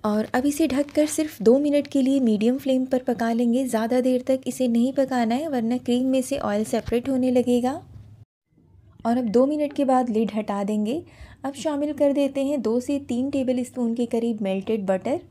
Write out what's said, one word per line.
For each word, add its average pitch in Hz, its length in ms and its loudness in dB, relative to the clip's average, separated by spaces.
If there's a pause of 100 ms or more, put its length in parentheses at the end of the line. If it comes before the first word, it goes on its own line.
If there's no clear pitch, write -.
और 214 300 0
अब 254 120 2
इसे 294 220 2
ढककर 285 400 2
सिर्फ 311 340 -4
दो 233 160 8
मिनट 285 280 2
के 277 160 0
लिए 269 180 2
मीडियम 226 380 2
फ्लेम 262 280 0
पर 254 180 0
पका 233 280 -2
लेंगे। 240 340 2
ज़्यादा 233 340 0
देर 254 260 2
तक 262 200 2
इसे 254 220 -2
नहीं 233 240 2
पकाना 254 420 0
है, 311 140 -4
वरना 247 300 -2
क्रीम 254 280 0
में 262 160 2
से 269 180 -4
ऑयल 208 240 -2
सेपरेट 240 440 -2
होने 254 220 0
लगेगा। 247 420 2 (1300)
और 240 120 2
अब 247 100 -2
दो 240 180 4
मिनट 294 260 -2
के 285 120 0
बाद 254 260 2
लिड 220 240 0
हटा 208 300 -4
देंगे। 214 380 -2 (420)
अब 277 100 -6
शामिल 294 380 -4
कर 285 200 2
देते 277 320 0
हैं 277 180 -2
दो 226 180 0
से 277 180 -4 (100)
तीन 254 220 -2
टेबल 254 340 0
स्पून 240 300 -4
के 240 140 -2
करीब 226 340 -2
मेल्टेड 190 440 -2
बटर। 208 340 -2 (100)